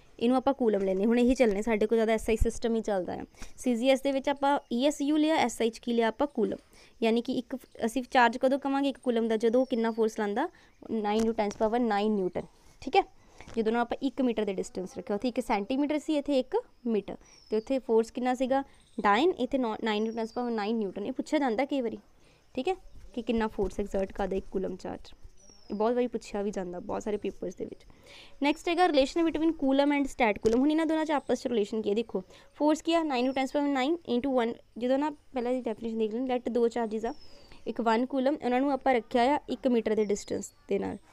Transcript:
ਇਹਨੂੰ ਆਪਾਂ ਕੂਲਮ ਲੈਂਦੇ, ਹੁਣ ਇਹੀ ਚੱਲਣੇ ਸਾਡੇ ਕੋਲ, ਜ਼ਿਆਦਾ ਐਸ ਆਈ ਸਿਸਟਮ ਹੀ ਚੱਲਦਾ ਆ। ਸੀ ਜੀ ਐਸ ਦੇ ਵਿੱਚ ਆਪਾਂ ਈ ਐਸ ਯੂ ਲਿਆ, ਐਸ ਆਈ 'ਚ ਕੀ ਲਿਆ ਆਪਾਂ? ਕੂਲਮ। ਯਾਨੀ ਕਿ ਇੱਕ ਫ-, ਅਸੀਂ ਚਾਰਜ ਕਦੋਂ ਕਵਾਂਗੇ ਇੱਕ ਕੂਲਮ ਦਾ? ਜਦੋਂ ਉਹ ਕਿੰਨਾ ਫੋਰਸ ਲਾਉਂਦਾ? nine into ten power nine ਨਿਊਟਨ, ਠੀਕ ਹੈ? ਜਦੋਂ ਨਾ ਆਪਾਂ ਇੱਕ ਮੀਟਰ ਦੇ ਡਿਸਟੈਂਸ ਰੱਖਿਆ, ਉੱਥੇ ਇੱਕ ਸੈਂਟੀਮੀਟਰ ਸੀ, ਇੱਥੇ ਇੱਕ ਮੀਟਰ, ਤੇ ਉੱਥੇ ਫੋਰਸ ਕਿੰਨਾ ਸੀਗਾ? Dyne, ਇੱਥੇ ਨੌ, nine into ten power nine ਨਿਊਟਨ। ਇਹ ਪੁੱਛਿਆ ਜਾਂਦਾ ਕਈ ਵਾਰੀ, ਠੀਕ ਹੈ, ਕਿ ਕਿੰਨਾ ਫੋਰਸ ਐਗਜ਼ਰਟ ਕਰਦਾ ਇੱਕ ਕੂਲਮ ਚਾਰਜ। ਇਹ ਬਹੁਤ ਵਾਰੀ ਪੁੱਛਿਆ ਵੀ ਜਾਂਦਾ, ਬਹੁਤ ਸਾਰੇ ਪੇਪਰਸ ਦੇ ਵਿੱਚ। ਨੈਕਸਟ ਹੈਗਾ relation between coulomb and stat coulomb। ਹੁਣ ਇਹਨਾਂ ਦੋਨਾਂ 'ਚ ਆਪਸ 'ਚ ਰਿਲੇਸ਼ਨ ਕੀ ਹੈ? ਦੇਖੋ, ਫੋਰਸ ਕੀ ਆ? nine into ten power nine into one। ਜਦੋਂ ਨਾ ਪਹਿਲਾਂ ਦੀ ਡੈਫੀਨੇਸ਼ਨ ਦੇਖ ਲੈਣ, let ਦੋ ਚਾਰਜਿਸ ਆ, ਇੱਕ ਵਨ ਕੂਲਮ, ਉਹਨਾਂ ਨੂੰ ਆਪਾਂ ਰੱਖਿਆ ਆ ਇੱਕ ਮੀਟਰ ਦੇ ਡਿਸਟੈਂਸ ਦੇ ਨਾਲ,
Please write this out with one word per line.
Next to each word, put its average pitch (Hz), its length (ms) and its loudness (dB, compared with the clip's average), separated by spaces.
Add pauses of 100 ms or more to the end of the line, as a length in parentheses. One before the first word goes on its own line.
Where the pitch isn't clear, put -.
(200)
ਇਹਨੂੰ 247 180 4
ਆਪਾਂ 269 160 2
ਕੂਲਮ 214 300 2
ਲੈਂਦੇ, 190 220 0
ਹੁਣ 233 140 4
ਇਹੀ 247 160 6
ਚੱਲਣੇ 214 260 4
ਸਾਡੇ 214 240 0
ਕੋਲ, 226 120 2
ਜ਼ਿਆਦਾ 220 160 4
ਐਸ 220 160 -2
ਆਈ 220 60 2
ਸਿਸਟਮ 226 400 0
ਹੀ 226 60 -2
ਚੱਲਦਾ 190 320 -2
ਆ। - 100 -10 (340)
ਸੀ 247 180 0
ਜੀ 240 140 2
ਐਸ 269 120 4
ਦੇ 277 100 0
ਵਿੱਚ 269 180 -2
ਆਪਾਂ 277 300 2 (120)
ਈ 240 140 2
ਐਸ 294 160 0
ਯੂ 294 160 2
ਲਿਆ, 311 180 4
ਐਸ 247 260 0
ਆਈ 226 80 2
'ਚ 220 100 -10
ਕੀ 240 140 -4
ਲਿਆ 226 140 2
ਆਪਾਂ? 247 200 -2
ਕੂਲਮ। 208 300 -2 (460)
ਯਾਨੀ 226 180 2
ਕਿ 254 120 -4
ਇੱਕ 262 220 -6
ਫ-, - 300 -8
ਅਸੀਂ 247 260 -2
ਚਾਰਜ 240 260 4
ਕਦੋਂ 269 220 2
ਕਵਾਂਗੇ 277 300 0
ਇੱਕ 262 80 -4
ਕੂਲਮ 233 300 0
ਦਾ? 220 100 2
ਜਦੋਂ 233 240 4
ਉਹ 262 40 2
ਕਿੰਨਾ 226 260 0
ਫੋਰਸ 220 280 0
ਲਾਉਂਦਾ? 214 280 -2 (440)
nine 214 300 0
into 226 120 0
ten 208 280 -2
power 220 180 2
nine 214 300 2
ਨਿਊਟਨ, 185 360 -2 (360)
ਠੀਕ - 140 -2
ਹੈ? 381 80 6 (540)
ਜਦੋਂ 220 140 0
ਨਾ 240 100 2
ਆਪਾਂ 233 200 -4
ਇੱਕ 269 200 -2
ਮੀਟਰ 233 240 0
ਦੇ 202 80 -2
ਡਿਸਟੈਂਸ 190 440 -8
ਰੱਖਿਆ, 190 180 -4
ਉੱਥੇ 202 120 -2
ਇੱਕ 247 120 -4
ਸੈਂਟੀਮੀਟਰ 262 600 -2
ਸੀ, 311 180 -2
ਇੱਥੇ 285 220 0
ਇੱਕ 262 180 -2 (300)
ਮੀਟਰ, 214 300 -2 (320)
ਤੇ 214 80 0
ਉੱਥੇ 262 220 -2
ਫੋਰਸ 226 320 2
ਕਿੰਨਾ 254 220 -2
ਸੀਗਾ? 262 300 0 (340)
Dyne, 220 420 4
ਇੱਥੇ 254 180 -2
ਨੌ, 233 160 0
nine 214 320 -2
into 220 140 -4
ten 226 180 -4
power 240 240 -2
nine 208 140 -2
ਨਿਊਟਨ। 202 300 -4
ਇਹ 233 60 -6
ਪੁੱਛਿਆ 285 280 -2
ਜਾਂਦਾ 254 260 0
ਕਈ 277 160 -2
ਵਾਰੀ, 220 160 -4 (560)
ਠੀਕ 262 160 -4
ਹੈ, 381 60 0 (380)
ਕਿ 240 80 -6
ਕਿੰਨਾ 226 260 0
ਫੋਰਸ 202 320 -4
ਐਗਜ਼ਰਟ 196 340 -2
ਕਰਦਾ 190 220 -2
ਇੱਕ 190 160 -4
ਕੂਲਮ 185 240 -4
ਚਾਰਜ। - 380 -12 (580)
ਇਹ 220 40 -6
ਬਹੁਤ 214 180 0
ਵਾਰੀ 247 140 0
ਪੁੱਛਿਆ 214 340 -6
ਵੀ 202 100 -4
ਜਾਂਦਾ, 180 280 -8
ਬਹੁਤ 196 240 -6
ਸਾਰੇ 208 140 -4
ਪੇਪਰਸ 190 380 -8
ਦੇ - 100 -10
ਵਿੱਚ। - 200 -16 (580)
ਨੈਕਸਟ 294 260 0
ਹੈਗਾ 339 160 4
relation 320 420 2
between 311 240 0
coulomb 277 440 2
and 285 160 0
stat 214 280 2
coulomb। 226 200 2
ਹੁਣ 294 120 4
ਇਹਨਾਂ 320 140 2
ਦੋਨਾਂ 311 200 0
'ਚ 311 60 -2
ਆਪਸ 254 300 0
'ਚ - 60 -2
ਰਿਲੇਸ਼ਨ 220 340 0
ਕੀ 208 80 -2
ਹੈ? 202 60 2
ਦੇਖੋ, 220 260 -4 (340)
ਫੋਰਸ 302 260 2
ਕੀ 330 120 -2
ਆ? 339 60 4
nine 269 300 0
into 269 80 -2
ten 262 160 0
power 285 220 0
nine 269 200 0 (180)
into 254 260 0
one। 233 140 0 (240)
ਜਦੋਂ 247 200 0
ਨਾ 294 120 0
ਪਹਿਲਾਂ 254 440 -6
ਦੀ 262 80 -2
ਡੈਫੀਨੇਸ਼ਨ 226 360 -6
ਦੇਖ 220 160 -2
ਲੈਣ, 247 120 -2
let 247 260 -2
ਦੋ 233 160 4
ਚਾਰਜਿਸ 226 380 -2
ਆ, 262 80 -4 (540)
ਇੱਕ 233 140 -4
ਵਨ 226 240 2
ਕੂਲਮ, 269 400 0
ਉਹਨਾਂ 247 160 2
ਨੂੰ 285 100 0
ਆਪਾਂ 269 220 2
ਰੱਖਿਆ 240 300 2 (120)
ਆ 294 40 0 (100)
ਇੱਕ 254 180 -2
ਮੀਟਰ 226 280 2
ਦੇ 214 100 2
ਡਿਸਟੈਂਸ 196 480 -4 (140)
ਦੇ 196 120 0
ਨਾਲ, 190 180 -6 (160)